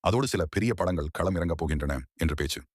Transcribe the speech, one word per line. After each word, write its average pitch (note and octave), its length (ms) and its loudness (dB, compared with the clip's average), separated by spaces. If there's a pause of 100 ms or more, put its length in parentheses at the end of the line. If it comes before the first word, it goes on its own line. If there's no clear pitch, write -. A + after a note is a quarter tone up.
அதோடு A#2+ 260 2
சில E2 240 2
பெரிய A2 240 2
படங்கள் D#2 380 0
களம் F#2+ 220 0
இறங்கப் E2 300 0
போகின்றன C#2+ 360 -2 (140)
என்று D#2 200 0
பேச்சு. C#2 280 -4 (120)